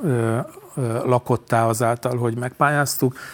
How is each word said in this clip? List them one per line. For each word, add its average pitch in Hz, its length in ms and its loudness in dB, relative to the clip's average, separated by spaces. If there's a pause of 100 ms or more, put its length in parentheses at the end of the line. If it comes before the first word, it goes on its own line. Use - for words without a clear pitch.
ö, 117 360 0 (380)
ö, 123 300 -2
lakottá 120 600 2
azáltal, 117 520 0
hogy 117 180 -2
megpályáztuk. 139 800 0 (180)